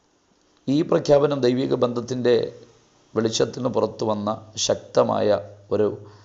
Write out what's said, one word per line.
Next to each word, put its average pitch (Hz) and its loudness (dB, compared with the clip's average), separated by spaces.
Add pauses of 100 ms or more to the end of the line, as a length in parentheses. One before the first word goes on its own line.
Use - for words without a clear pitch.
(680)
ഈ 143 2
പ്രഖ്യാപനം 143 2
ദൈവിക 127 2
ബന്ധത്തിൻ്റെ 120 0 (600)
വെളിച്ചത്തിന് 113 -2
പുറത്തു 110 -2
വന്ന 107 -4
ശക്തമായ 104 0 (320)
ഒരു 101 0 (260)